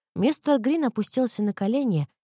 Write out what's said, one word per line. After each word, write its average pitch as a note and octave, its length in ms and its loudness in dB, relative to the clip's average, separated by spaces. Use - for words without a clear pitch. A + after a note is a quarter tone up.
Мистер C#4+ 440 2
Грин C#4+ 260 0
опустился A3 580 -2
на G3+ 100 0
колени G#3 540 0